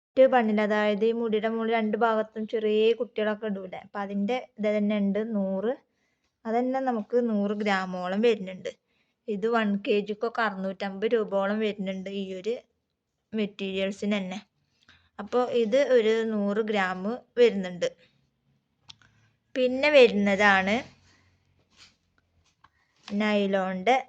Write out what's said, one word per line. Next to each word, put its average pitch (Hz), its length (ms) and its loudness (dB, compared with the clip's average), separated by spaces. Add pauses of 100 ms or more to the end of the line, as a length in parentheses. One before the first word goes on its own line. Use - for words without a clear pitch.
മറ്റേ - 260 4
ബണ്ണിൽ, 226 340 4
അതായത് 208 440 0
ഈ 233 80 4
മുടിയുടെ 226 360 -2
മുകളിൽ 226 260 -2
രണ്ട് 220 220 0
ഭാഗത്തും 220 500 0
ചെറിയ 214 460 0
കുട്ടികളൊക്കെ 220 540 -4
ഇടൂലേ, 190 340 -8
അപ്പൊ - 200 -14
അതിൻ്റെ 202 360 -4 (160)
ഇത് 214 160 -4
തന്നെ 208 300 0
ഉണ്ട് 196 300 0
നൂറ്. 196 440 -2 (720)
അതന്നെ 254 360 -2
നമുക്ക് 240 440 -2
നൂറ് 208 320 0
ഗ്രാമോളം 190 680 -2
വരുന്നുണ്ട്. 196 480 -2 (580)
ഇത് 202 200 -4
വൺ 226 300 0
കെ 208 220 0
ജിക്കൊക്കെ 214 420 -6
അറുന്നൂറ്റമ്പത് 190 680 -6
രൂപയോളം 202 480 0
വരുന്നുണ്ട് 196 540 -6
ഈ 196 120 -6 (100)
ഒരു 190 200 -6 (760)
മെറ്റീരിയൽസിന് 202 840 -4
തന്നെ. 190 240 -6 (800)
അപ്പൊ 214 220 -2 (160)
ഇത് 233 240 2 (120)
ഒരു 226 220 4 (120)
നൂറ് 208 360 -2
ഗ്രാം 190 380 -2 (360)
വരുന്നുണ്ട്. 185 520 2 (1700)
പിന്നെ 262 340 0
വരുന്നതാണ് 202 840 6 (2250)
നൈലോണിൻ്റെ 202 880 0 (120)